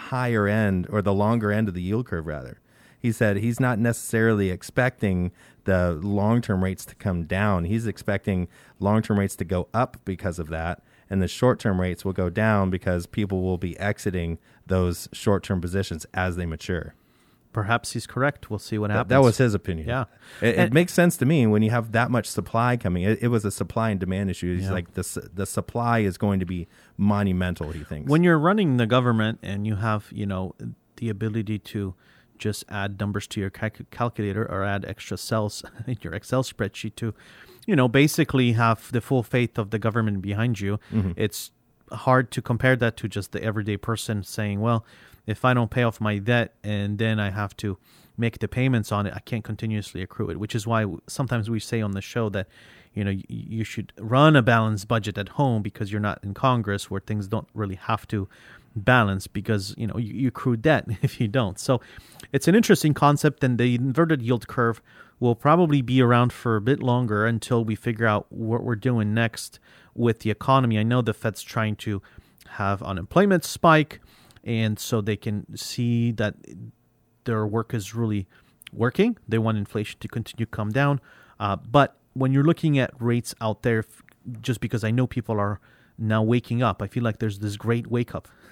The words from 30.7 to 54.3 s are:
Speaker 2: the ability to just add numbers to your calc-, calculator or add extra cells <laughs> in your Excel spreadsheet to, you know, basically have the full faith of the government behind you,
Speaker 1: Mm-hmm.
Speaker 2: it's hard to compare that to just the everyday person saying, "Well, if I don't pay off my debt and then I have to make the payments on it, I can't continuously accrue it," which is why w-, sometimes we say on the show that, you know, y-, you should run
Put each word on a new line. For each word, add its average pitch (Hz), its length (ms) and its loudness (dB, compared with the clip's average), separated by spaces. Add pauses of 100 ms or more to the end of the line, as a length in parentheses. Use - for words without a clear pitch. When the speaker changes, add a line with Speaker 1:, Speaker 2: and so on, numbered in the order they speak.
Speaker 2:
the 117 120 -6
ability 107 520 -4
to 98 340 -6 (440)
just - 300 -4
add 101 320 -6
numbers 101 280 -4
to - 120 -6
your 95 80 -2
calc-, - 420 -8
calculator 110 540 -4
or 95 180 -4
add 98 220 -2
extra - 320 -10
cells 107 460 -4 (140)
<laughs> - 100 -12
in 127 160 -6
your 82 100 -10
Excel 127 300 -2
spreadsheet - 540 -8
to, 113 180 -6 (520)
you 214 80 2
know, 127 140 6
basically 135 640 4
have 113 400 2
the 120 80 0
full 131 220 0
faith 123 340 -2
of 104 140 -4
the 113 80 -2
government 107 420 0
behind 104 400 -2
you, 98 180 -2 (140)
Speaker 1:
Mm-hmm. 95 240 0
Speaker 2:
it's - 360 -4 (400)
hard 127 400 2
to 123 100 -4
compare 127 340 2
that 117 220 0
to 110 100 -6
just 95 240 -8
the 104 100 -6
everyday 104 360 -4
person 107 440 -4
saying, 104 380 -4
"Well, 113 240 0 (420)
if 110 180 -2
I 127 100 4
don't 120 160 0
pay 123 120 0
off 117 180 -2
my 107 180 0
debt 117 440 0
and 104 360 -4
then 110 200 0
I 101 120 -2
have 101 280 -6
to 98 200 -6 (400)
make 117 200 -2
the 107 100 -4
payments 127 440 0
on 101 140 0
it, - 100 -6
I 101 40 -12
can't 113 240 -8
continuously 107 580 -6
accrue 98 280 -6
it," 82 80 -8
which 107 160 -6
is 107 120 -4
why 113 160 2
w-, 95 240 -4
sometimes 117 420 -2
we 113 120 -2
say 117 200 -4
on 104 120 -2
the 98 100 -4
show 113 280 -4
that, 95 180 -4 (440)
you 110 120 -4
know, 98 80 0
y-, 95 160 -6
you 110 360 -6
should - 340 -8
run 135 380 6